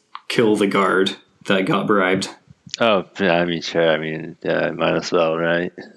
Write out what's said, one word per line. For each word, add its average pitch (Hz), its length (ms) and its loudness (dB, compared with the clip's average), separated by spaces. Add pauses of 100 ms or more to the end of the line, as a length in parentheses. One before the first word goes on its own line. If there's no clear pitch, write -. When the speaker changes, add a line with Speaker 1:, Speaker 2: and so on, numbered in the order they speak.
(280)
Speaker 1:
kill 110 260 2
the 101 140 2
guard 95 480 2 (300)
that 95 200 0
got 98 220 0
bribed. 95 400 2 (520)
Speaker 2:
Oh, 107 260 2 (140)
yeah, 92 140 2
I 87 100 2
mean, 85 160 -4
sure. 82 300 0
I 78 80 2
mean, 80 380 -8 (120)
uh, 82 240 -2
might 82 220 0
as 82 160 -4
well, 82 260 2
right? 85 360 -2 (240)